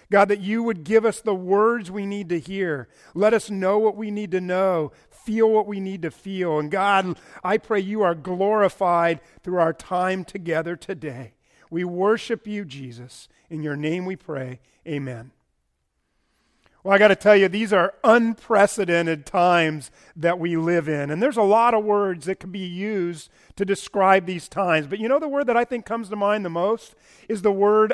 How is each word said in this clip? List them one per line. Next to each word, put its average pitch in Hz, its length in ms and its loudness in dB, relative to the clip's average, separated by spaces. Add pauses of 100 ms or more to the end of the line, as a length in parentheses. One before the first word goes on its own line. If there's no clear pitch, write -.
(120)
God, 196 160 6
that 202 140 -2
you 214 200 -2
would 220 220 -4
give 214 220 4
us 220 160 -2
the 214 120 -2
words 196 560 0
we 196 160 -8
need 202 220 -8
to 170 140 -4
hear. 170 480 -6 (260)
Let 208 180 4
us 220 160 0
know 196 300 0
what 214 160 0
we 214 160 -8
need 208 200 -8
to 185 100 -2
know, 180 500 -2 (180)
feel 220 400 0
what 214 160 2
we 208 140 -8
need 190 220 -8
to 160 100 -6
feel. 180 480 -4
And 151 100 -4
God, 190 480 0 (240)
I 190 160 0
pray 220 220 -2
you 202 240 -2
are 175 100 4
glorified 180 1080 0 (220)
through 180 160 -2
our 165 140 2
time 185 520 -4
together 170 500 -4
today. 135 600 -12 (360)
We 175 140 -4
worship 196 600 -2
you, 208 200 -8
Jesus. 127 640 -16 (200)
In 156 140 -8
your 147 140 -6
name 160 280 -4
we 185 120 -8
pray. 131 420 -10 (260)
Amen. 131 460 -8 (1500)
Well, 196 100 2
I 196 40 8
gotta 202 180 8
tell 208 220 6
you, 190 100 6
these 202 240 -2
are 190 220 2 (100)
unprecedented 202 1200 2
times 170 640 2 (280)
that 170 200 0
we 170 200 -2
live 165 320 0
in. 147 220 -4
And 165 120 -4
there's 254 140 0
a 226 40 2
lot 226 320 4
of 214 120 0
words 196 400 -2
that 190 160 -6
can 190 100 -14
be 196 80 -10
used 180 720 -6 (260)
to - 80 -4
describe 190 600 2
these 180 240 -8
times. 160 380 0
But 196 120 -6
you 220 80 -4
know 269 100 2
the 302 120 -2
word 277 180 -2
that 240 80 2
I 240 80 4
think 240 220 -8
comes 220 240 -6
to 208 80 -8
mind 208 260 0
the 175 60 -4
most 185 440 -2 (360)
is 208 120 -4
the 202 120 2
word 208 400 4